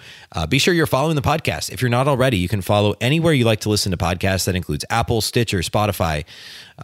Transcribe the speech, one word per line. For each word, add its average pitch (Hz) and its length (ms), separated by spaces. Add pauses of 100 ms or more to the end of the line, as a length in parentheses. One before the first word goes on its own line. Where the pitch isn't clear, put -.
(300)
uh, 80 160
be 120 140
sure 185 120
you're 165 140
following 151 300
the 135 60
podcast. 127 500
If - 100
you're 123 60
not 123 180
already, 127 300
you 87 100
can 98 160
follow 104 380
anywhere 160 320
you 123 120
like 113 180
to 107 60
listen 104 220
to 85 80
podcasts. 95 460
That 92 100
includes 78 360
Apple, 117 300
Stitcher, 110 380
Spotify, 85 680 (600)